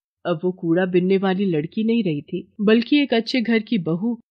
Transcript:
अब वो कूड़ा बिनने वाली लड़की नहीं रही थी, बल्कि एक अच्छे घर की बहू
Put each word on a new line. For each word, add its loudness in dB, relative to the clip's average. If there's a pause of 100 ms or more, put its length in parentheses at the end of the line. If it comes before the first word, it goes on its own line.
(260)
अब -2
वो 0
कूड़ा 0
बिनने 2
वाली 0
लड़की -2
नहीं 0
रही -2
थी, -10
बल्कि 4
एक -2
अच्छे 0
घर 0
की -2
बहू -4 (120)